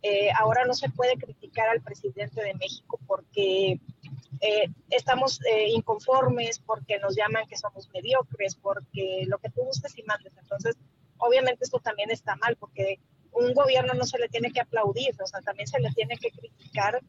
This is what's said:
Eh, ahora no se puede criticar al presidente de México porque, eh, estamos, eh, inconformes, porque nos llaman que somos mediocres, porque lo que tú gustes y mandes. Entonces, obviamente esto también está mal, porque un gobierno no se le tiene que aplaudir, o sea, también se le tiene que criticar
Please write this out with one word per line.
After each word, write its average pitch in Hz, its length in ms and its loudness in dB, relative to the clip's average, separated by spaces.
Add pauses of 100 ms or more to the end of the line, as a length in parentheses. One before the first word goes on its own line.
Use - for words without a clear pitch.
Eh, 202 340 2
ahora 226 280 4
no 247 80 0
se 254 160 -2
puede 247 280 2
criticar - 520 -4
al 233 120 2
presidente - 640 -8
de - 100 -4
México - 540 -8
porque, 190 720 0 (640)
eh, 208 280 2 (200)
estamos, 254 560 2
eh, 214 240 4
inconformes, 226 880 2
porque 214 400 -4
nos 196 160 -2
llaman 214 320 0
que 208 100 -12
somos 196 320 -10
mediocres, 208 680 0
porque 190 720 -4
lo - 140 -2
que - 100 -8
tú - 120 -4
gustes - 360 -4
y 466 60 -20
mandes. 208 340 -6
Entonces, 202 380 -4 (420)
obviamente 254 460 4
esto 247 160 -2
también 214 320 -4
está 208 240 -4
mal, 233 220 0
porque 196 420 -6 (320)
un 247 220 2
gobierno 254 420 4
no 247 100 0
se 240 140 -4
le 233 100 -2
tiene 233 220 -2
que 247 100 0
aplaudir, 226 600 0
o 190 40 -6
sea, 190 160 -10
también 202 260 -8
se 269 120 0
le 226 120 0
tiene 220 260 -2
que 233 120 -4
criticar - 800 -4